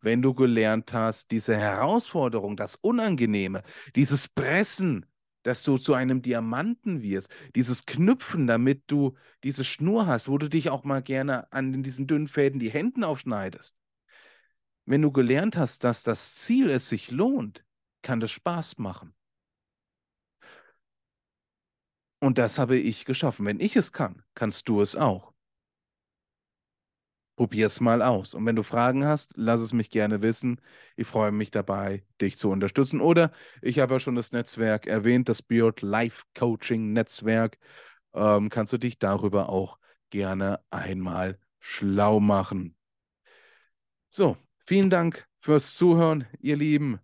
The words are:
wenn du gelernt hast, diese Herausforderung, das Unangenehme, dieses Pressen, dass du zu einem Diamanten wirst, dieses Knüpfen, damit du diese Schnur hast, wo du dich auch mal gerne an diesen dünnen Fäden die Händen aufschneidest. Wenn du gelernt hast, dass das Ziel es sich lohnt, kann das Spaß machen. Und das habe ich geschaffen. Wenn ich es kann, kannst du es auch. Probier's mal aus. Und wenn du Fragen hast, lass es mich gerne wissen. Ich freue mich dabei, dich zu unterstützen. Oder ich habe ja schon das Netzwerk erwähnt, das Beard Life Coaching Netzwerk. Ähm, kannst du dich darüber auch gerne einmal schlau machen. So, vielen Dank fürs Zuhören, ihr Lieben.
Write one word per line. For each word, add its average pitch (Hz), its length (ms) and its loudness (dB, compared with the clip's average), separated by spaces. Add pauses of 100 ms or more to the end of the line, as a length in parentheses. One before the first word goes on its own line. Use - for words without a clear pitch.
wenn 117 200 0
du 131 120 2
gelernt 113 600 2
hast, 113 380 -4
diese 113 240 0
Herausforderung, 110 1000 -2
das - 180 -8
Unangenehme, 120 880 0 (320)
dieses 139 320 2
Pressen, 151 800 -2 (380)
dass 123 200 -2
du 139 140 2
zu 135 160 0
einem 127 280 0
Diamanten 123 800 -4
wirst, 98 320 -6 (220)
dieses 123 300 0
Knüpfen, 170 640 0
damit 123 400 2
du 143 280 0 (280)
diese 135 200 -4
Schnur 190 440 0
hast, 123 200 -2
wo 139 100 0
du 147 120 -2
dich 160 200 0
auch 135 140 -6
mal 139 180 -2
gerne 135 500 -4
an 131 320 -4
diesen 131 240 -6
dünnen 151 200 0
Fäden 139 320 0
die 113 100 -2
Händen 220 340 -2
aufschneidest. 110 720 -6 (1080)
Wenn 143 160 2
du 147 100 4
gelernt 135 440 2
hast, 156 280 -2
dass 120 200 0
das - 320 -4
Ziel 254 340 2
es 131 200 0
sich - 220 -6
lohnt, 160 520 -2 (380)
kann 120 180 -4
das 113 120 -4
Spaß - 480 -6
machen. - 340 -10 (3000)
Und 131 160 4
das 120 220 2
habe 127 180 2
ich 113 280 -2
geschaffen. - 400 -2
Wenn 104 140 -2
ich 208 160 -2
es 220 180 2
kann, 104 300 -6 (100)
kannst - 340 -4
du 104 140 2
es 101 140 0
auch. 104 380 -2 (2000)
Probier's 107 400 0
mal 117 220 4
aus. 107 320 0
Und 110 120 -6
wenn 113 120 2
du 107 60 0
Fragen 127 420 0
hast, 151 300 -2
lass 117 260 0
es 110 100 -6
mich 117 180 -2
gerne 107 320 0
wissen. 117 380 -2 (380)
Ich - 100 -6
freue 107 240 0
mich 104 200 -4
dabei, 98 520 -4 (160)
dich 101 180 -2
zu 107 120 -2
unterstützen. 101 500 0
Oder 165 320 4 (300)
ich 127 180 -2
habe 131 140 2
ja 131 80 0
schon 127 140 -4
das 120 180 -6
Netzwerk 113 540 -2
erwähnt, 120 420 2
das 117 120 0
Beard 117 400 2
Life 110 420 -4 (120)
Coaching 113 560 -2
Netzwerk. 113 640 0 (560)
Ähm, 104 360 4
kannst 110 240 -4
du 123 40 -2
dich 117 220 -4
darüber 98 480 0
auch 95 320 -4 (300)
gerne 98 500 -4 (100)
einmal 92 680 -6 (200)
schlau 104 600 2
machen. 95 560 0 (1300)
So, 165 260 2 (300)
vielen 196 240 4
Dank 170 360 2 (140)
fürs - 380 2
Zuhören, 165 480 6 (160)
ihr 147 160 0
Lieben. 147 460 0